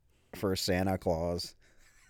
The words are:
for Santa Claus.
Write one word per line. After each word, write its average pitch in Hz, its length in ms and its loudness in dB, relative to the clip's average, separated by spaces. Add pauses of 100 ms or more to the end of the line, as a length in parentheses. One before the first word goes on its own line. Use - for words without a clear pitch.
(360)
for 95 180 0
Santa 95 440 2
Claus. 85 580 -2 (540)